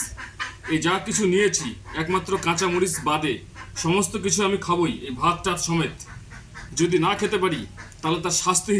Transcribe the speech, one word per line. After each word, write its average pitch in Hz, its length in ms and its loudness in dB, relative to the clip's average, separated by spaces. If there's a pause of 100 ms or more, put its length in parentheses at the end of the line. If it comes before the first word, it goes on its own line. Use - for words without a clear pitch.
(720)
এই 156 120 2
যা 175 80 4 (140)
কিছু 214 160 2 (100)
নিয়েছি 190 340 2 (340)
একমাত্র 185 300 -2 (140)
কাঁচা 170 280 2
মরিচ 180 220 2 (120)
বাদে 151 260 2 (500)
সমস্ত 185 300 2 (120)
কিছু 196 220 2
আমি 196 180 2
খাবোই, 170 280 2 (140)
এই 131 140 -6
ভাত 170 240 2
টাত 175 220 0
সমেত। 165 280 0 (840)
যদি 175 260 4
না 190 140 4
খেতে 202 240 2
পারি 160 180 2 (400)
তাহলে 165 240 0
তার 170 180 0
শাস্তি 185 360 4